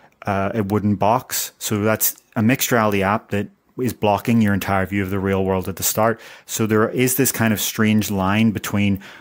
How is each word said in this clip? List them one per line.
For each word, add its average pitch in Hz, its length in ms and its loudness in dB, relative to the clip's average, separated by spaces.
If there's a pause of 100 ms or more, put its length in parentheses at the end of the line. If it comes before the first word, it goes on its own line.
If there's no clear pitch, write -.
(260)
uh, 98 280 -2
a 113 100 -2
wooden 101 320 0
box. - 600 -2
So 104 240 -4
that's 107 340 0 (180)
a 113 80 0
mixed 127 300 2
reality 107 300 2
app 101 260 0
that 101 180 -4 (320)
is 123 140 -2
blocking 107 480 2
your 101 140 4
entire 95 320 0
view 101 160 -2
of 92 80 -4
the 98 80 -4
real 95 260 0
world 95 240 -2
at 95 80 -8
the - 60 -8
start. 113 360 0 (280)
So 113 200 -2
there 107 220 2
is 127 280 0
this 131 140 2
kind 113 220 2
of 98 80 -2
strange 107 500 0
line 101 420 2
between 101 480 -2 (200)